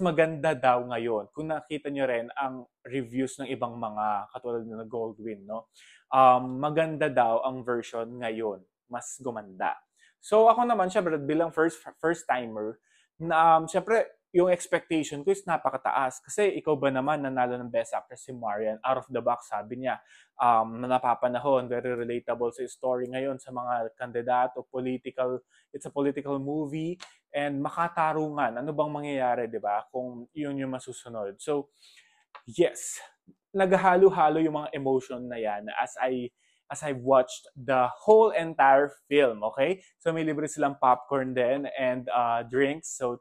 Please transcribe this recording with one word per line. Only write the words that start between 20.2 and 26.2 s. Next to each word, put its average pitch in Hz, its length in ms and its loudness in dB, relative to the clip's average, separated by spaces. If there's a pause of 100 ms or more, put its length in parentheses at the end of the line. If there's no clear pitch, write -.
Um, 113 400 2
na 127 160 0
napapanahon, 127 720 0
very 120 300 -4
relatable 120 560 -4
sa 131 160 -10
story 127 420 -4
ngayon 131 300 -6
sa 131 100 -18
mga 123 460 -6
kandidato, 123 720 -2
political, 127 720 -4 (320)
it's 143 160 -14
a - 20 -14
political 143 480 -4